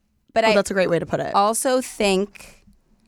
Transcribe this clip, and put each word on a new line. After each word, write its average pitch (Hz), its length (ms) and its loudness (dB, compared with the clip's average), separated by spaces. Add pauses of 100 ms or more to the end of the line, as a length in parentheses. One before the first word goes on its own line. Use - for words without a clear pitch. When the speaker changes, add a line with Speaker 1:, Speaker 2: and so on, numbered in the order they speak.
(340)
Speaker 1:
But 226 100 2
Speaker 2:
Oh, 220 60 4
Speaker 1:
I 220 60 4
Speaker 2:
that's 196 160 2
a - 20 -4
great 190 160 2
way 165 100 2
to 151 60 -6
put 147 160 -4
it. 147 120 -6
Speaker 1:
also 226 480 0
think - 840 -4 (420)